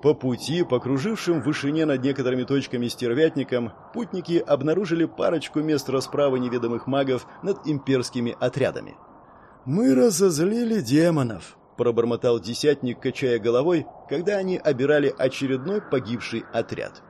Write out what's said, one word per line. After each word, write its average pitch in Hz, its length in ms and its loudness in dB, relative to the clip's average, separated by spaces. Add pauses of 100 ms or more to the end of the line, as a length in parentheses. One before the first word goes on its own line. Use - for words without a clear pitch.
По 147 100 6
пути, 131 500 -2
покружившим 139 760 -2
в 107 40 -4
вышине 147 420 0
над 131 160 0
некоторыми 131 400 0
точками 131 440 -2
стервятником, 123 840 0 (200)
путники 180 460 -4
обнаружили 165 680 0
парочку 165 560 -2
мест 151 280 0
расправы 135 500 0
неведомых 117 460 -2
магов 135 400 0 (160)
над 196 240 -4
имперскими 127 760 -2
отрядами. 101 560 -2 (680)
«Мы 226 300 2
разозлили 208 840 2
демонов», 135 760 2 (240)
пробормотал 117 580 2
десятник, 123 600 0
качая 123 400 0
головой, 135 480 2 (200)
когда 175 300 -2
они 190 180 -2
обирали 143 600 2
очередной 135 640 -2
погибший 113 720 -4
отряд. 92 560 -6